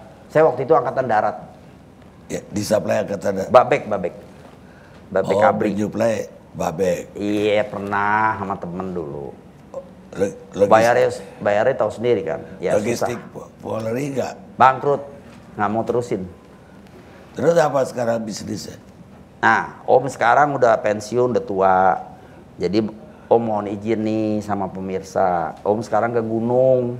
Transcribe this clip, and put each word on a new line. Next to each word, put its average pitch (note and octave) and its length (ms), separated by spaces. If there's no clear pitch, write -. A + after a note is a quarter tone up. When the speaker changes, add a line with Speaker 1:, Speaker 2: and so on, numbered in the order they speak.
Speaker 1:
Saya D3+ 160
waktu C#3+ 160
itu C#3 100
Angkatan C3 380
Darat. G#2+ 260
Speaker 2:
Ya, D#2+ 160
di G2+ 160
supply G#2+ 400
Angkatan G2 280
Darat. - 80
Speaker 1:
Babek, B2+ 300
Babek. F#2 240
Babek F#2+ 240
Speaker 2:
Oh, G#2 100
Speaker 1:
Abri. G#2 320
Speaker 2:
menyuplai G#2 480
Babek. F2 560
Speaker 1:
Iya, G#2 560
pernah G#2 720
sama G2 160
temen F2+ 400
dulu. C#2+ 320
Speaker 2:
Lo-, G2 200
logis- G2+ 160
Speaker 1:
Bayarnya, A#2+ 360
bayarnya G#2+ 400
tahu G#2+ 160
sendiri G#2+ 320
kan. D2 160
Ya, F2 160
Speaker 2:
logistik A2 400
Speaker 1:
susah. - 160
Speaker 2:
Po-, - 220
Polri A#2 560
nggak? - 400
Speaker 1:
Bangkrut. C3 480
Nggak G#2 160
mau A2 160
terusin. A#2 400
Speaker 2:
Terus D3 240
apa C#3 240
sekarang A#2 400
bisnisnya? - 560
Speaker 1:
Nah, G#2 480
Om C3 240
sekarang C3+ 480
udah A#2+ 240
pensiun, A2+ 480
udah G#2 160
tua. F#2+ 320
Jadi F#2 240
Om A#2 80
mohon G#2+ 320
izin G#2+ 320
nih A2 400
sama G2+ 240
pemirsa. F#2 960
Om A2+ 240
sekarang A2+ 320
ke B2 80
gunung, B2 760